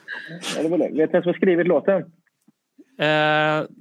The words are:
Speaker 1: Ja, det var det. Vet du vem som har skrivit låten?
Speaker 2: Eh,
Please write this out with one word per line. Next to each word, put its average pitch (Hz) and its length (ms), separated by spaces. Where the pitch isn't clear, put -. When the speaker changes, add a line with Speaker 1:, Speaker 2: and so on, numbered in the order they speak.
Speaker 1:
Ja, 143 60
det 160 60
var 170 100
det. 143 60
Vet - 120
du 156 100
vem 170 160
som 175 100
har - 40
skrivit 175 300
låten? 180 300
Speaker 2:
Eh, 151 680